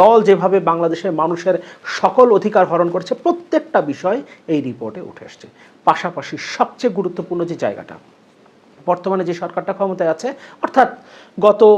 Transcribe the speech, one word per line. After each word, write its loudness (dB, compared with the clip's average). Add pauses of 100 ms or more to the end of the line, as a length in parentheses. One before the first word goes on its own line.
দল 8 (100)
যেভাবে 4 (120)
বাংলাদেশের -2 (100)
মানুষের -2 (440)
সকল 4 (120)
অধিকার 0
হরণ 0
করেছে, -4 (100)
প্রত্যেকটা -2 (100)
বিষয় -4 (340)
এই 0
রিপোর্টে -12 (100)
উঠে -20
এসছে। -20 (400)
পাশাপাশি -2 (200)
সবচেয়ে -2
গুরুত্বপূর্ণ -6 (100)
যে -10
জায়গাটা, -8 (920)
বর্তমানে -2
যে -4
সরকারটা -8
ক্ষমতায় -2
আছে, -8 (360)
অর্থাৎ 2 (500)
গত 4 (160)